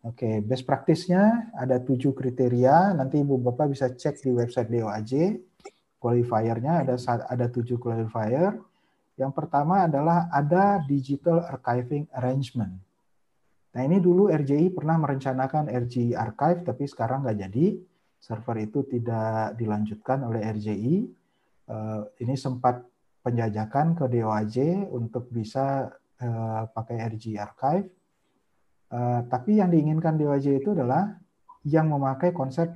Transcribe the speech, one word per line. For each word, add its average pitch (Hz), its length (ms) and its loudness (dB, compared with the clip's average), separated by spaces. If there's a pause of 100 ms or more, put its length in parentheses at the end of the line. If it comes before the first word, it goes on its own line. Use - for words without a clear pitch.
Oke, 113 400 -2
best 127 240 -2
practice-nya 180 880 2
ada 127 240 0
tujuh 131 340 0
kriteria. 131 800 4
Nanti 147 300 0
Ibu 135 160 2
Bapak 123 320 0
bisa 131 160 -2
cek 123 320 -4
di 127 160 0
website 120 320 0
D 117 160 0
O 110 80 -4
A 107 80 -6
J. 139 400 0 (580)
Qualifier-nya 120 840 2
ada 123 160 0
sa-, 120 240 -2
ada 123 240 -2
tujuh 120 320 -4
qualifier. 117 760 0 (640)
Yang 135 160 -2
pertama 160 560 2
adalah 165 400 2
ada 175 560 4
digital 143 560 0
archiving 123 720 -4
arrangement. 123 600 -2 (1000)
Nah, 123 80 -4
ini 156 160 2
dulu 180 320 6
R 151 160 2
J 135 120 0
I 170 120 4
pernah 165 320 0
merencanakan 135 720 -2
R 123 160 -2
J 120 240 0
I - 0 -
archive, 143 480 0
tapi 139 240 -4
sekarang 131 400 -4
nggak 107 140 -2 (100)
jadi. 151 320 0 (400)
Server 113 400 -8
itu 135 240 -4
tidak 110 720 -4
dilanjutkan 107 640 -2
oleh 113 240 -4
R 110 160 -4
J 104 80 -6
I. 110 260 0 (800)
Eh, 107 280 -6 (200)
ini 127 160 -2
sempat 127 480 -2 (400)
penjajakan 120 720 0
ke 143 80 0
D 120 160 0
O 110 80 0
A 107 160 0
J 156 480 0
untuk 120 400 -6
bisa, 135 560 -4 (300)
eh, 113 500 -4
pakai 117 320 -8
R 113 160 -6
J 113 160 -12
I 104 40 -8
archive. 147 500 -2 (1080)
Eh, 123 320 0
tapi 160 320 0
yang 180 160 4
diinginkan 156 440 2
D 151 80 2
O 143 80 2
A 139 80 2
J 139 160 2
itu 202 160 0
adalah 156 440 0 (480)
yang 156 240 2
memakai 139 440 0
konsep 165 420 -2